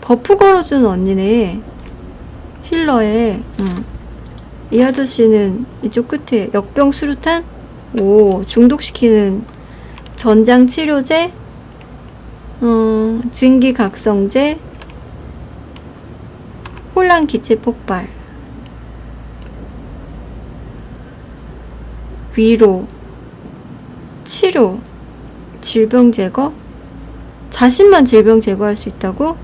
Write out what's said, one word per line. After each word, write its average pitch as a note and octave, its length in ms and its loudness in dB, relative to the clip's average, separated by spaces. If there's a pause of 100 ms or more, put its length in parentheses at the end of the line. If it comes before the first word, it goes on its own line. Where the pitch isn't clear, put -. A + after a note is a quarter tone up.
버프 B3 340 2
걸어주는 F#4 500 4
언니네. F#3+ 760 0 (1000)
힐러에, A3+ 760 0 (180)
응. F#3+ 260 -4 (840)
이 A3+ 100 4
아저씨는 A#3 840 2 (160)
이쪽 A#3+ 280 -4
끝에 B3 440 -4
역병 C#4 380 0
수류탄? D#4 520 -4 (560)
오, G3 460 4
중독시키는 A3+ 1000 2 (680)
전장 A#3+ 500 6
치료제? D4+ 680 0 (1300)
어, A3+ 680 0
증기각성제? B3+ 1300 0 (2250)
혼란 F4 320 2
기체 - 280 0
폭발. G#3+ 540 -6 (4000)
위로. A3 520 2 (1400)
치료. B3+ 560 0 (840)
질병 A#3 500 4
제거? B3 400 -2 (1000)
자신만 D#4 540 6
질병 A3+ 360 6
제거할 G#3 340 -2
수 G3+ 140 -10
있다고? A3 540 -6